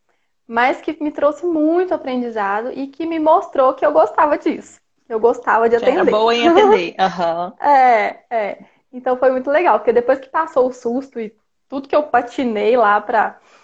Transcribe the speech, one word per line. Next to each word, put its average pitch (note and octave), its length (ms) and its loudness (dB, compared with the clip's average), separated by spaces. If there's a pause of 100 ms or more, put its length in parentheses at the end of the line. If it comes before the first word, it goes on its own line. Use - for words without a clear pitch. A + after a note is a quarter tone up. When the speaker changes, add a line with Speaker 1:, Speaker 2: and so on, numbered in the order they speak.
(460)
Speaker 1:
mas B3 340 -2
que D#4 220 -8
me D4 80 -4
trouxe D4 340 -2
muito E4+ 480 0
aprendizado A#3+ 800 -6
e C#4 140 -8
que D4+ 180 -10
me E4 140 -6
mostrou D#4 560 2
que - 100 -6
eu D4 80 2
gostava D#4 460 2
disso, - 420 -6 (260)
que B3 60 -12
eu A3 80 -4
gostava A#3 480 2
de A#3 80 2
Speaker 2:
Que A#3 80 -2
era B3 120 2
Speaker 1:
atender. F#4 140 2
Speaker 2:
boa A3 240 2
em A#3+ 140 2
atender, F#4 480 4
Speaker 1:
<laughs> - 20 -16
Speaker 2:
aham. F3+ 600 -2
Speaker 1:
É, B3+ 600 2 (100)
é. G#3+ 280 -6 (340)
Então, B3+ 260 -4
foi C4 120 2
muito B3+ 200 -4
legal, D#4+ 280 2
porque B3+ 140 -2
depois A#3+ 260 2
que - 100 -18
passou D#4+ 380 -2
o B3+ 60 -4
susto B3+ 480 -8
e A3 120 -10 (360)
tudo C4+ 180 -10
que - 80 -6
eu D4+ 100 2
patinei A#3+ 760 0
lá G#3 200 4
pra, G#3 400 -2 (260)